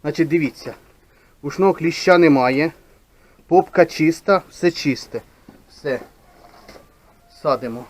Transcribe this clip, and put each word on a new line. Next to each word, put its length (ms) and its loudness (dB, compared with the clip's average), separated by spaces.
Значить, 260 -2
дивіться, 460 -4
ушного 320 0
кліща 440 2
немає, 540 4
попка 380 2
чиста, 640 -2
все 220 -2
чисте. 500 -8
Все. 300 -8
Садимо. 480 -6